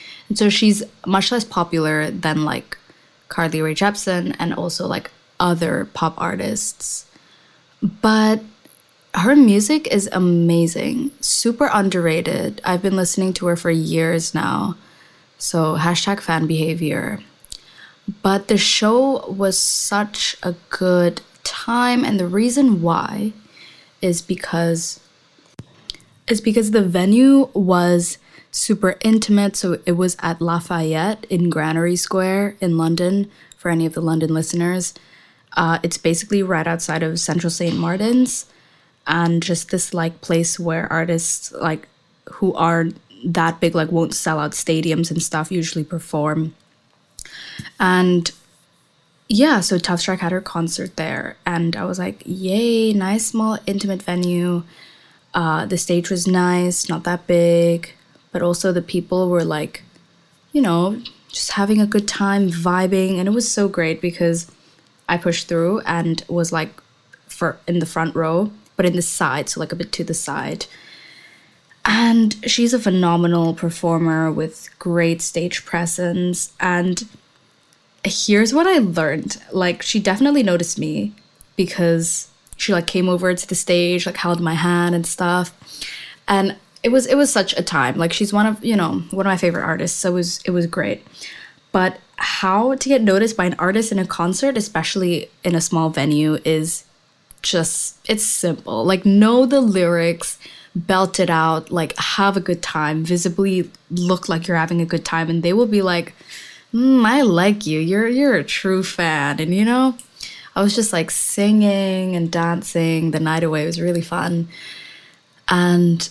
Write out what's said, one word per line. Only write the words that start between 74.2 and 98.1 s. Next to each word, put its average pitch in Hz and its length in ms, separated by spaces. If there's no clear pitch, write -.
with 160 380
great 170 420
stage - 420
presence. 175 960
And 180 480
here's 214 500
what 330 140
I 370 120
learned. 165 580
Like, 180 280
she - 200
definitely 254 420
noticed 175 340
me 165 360
because 170 720
she, - 160
like, 170 140
came 185 200
over 180 260
to - 140
the 185 80
stage, 175 520
like, 175 100
held 175 240
my 165 140
hand 175 400
and 170 100
stuff. 175 480
And 196 300
it 233 60
was, 247 160
it 269 100
was 285 160
such 196 260
a 175 60
time. 139 340
Like, 170 140
she's 208 220
one 208 140
of, 214 180
you 226 100
know, 180 360
one 190 140
of 196 60
my 180 60
favorite 175 260
artists, 165 360
so 190 100
it 175 60
was, 175 280
it 185 80
was 175 140
great. 170 400
But 185 280
how 214 580
to 262 140
get 262 140
noticed 208 340
by 180 80
an 175 120
artist 208 360
in 196 60
a 185 80
concert, 190 500
especially 175 720
in 175 100
a 165 60
small 160 300
venue, 151 520
is 160 400
just, - 560
it's 214 160